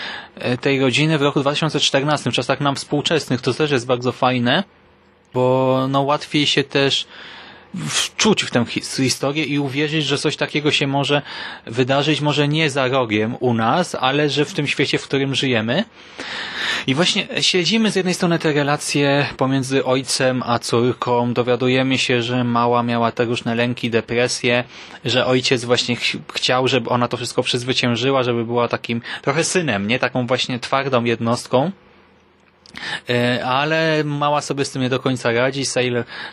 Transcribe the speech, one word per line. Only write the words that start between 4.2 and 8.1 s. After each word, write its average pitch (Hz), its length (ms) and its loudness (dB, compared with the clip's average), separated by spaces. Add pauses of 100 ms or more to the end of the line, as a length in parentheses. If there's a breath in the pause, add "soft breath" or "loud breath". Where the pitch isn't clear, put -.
bo 131 560 2
no, 139 120 2
łatwiej 143 440 0
się 139 180 2
też 139 420 0 (840 loud breath)
wczuć - 540 0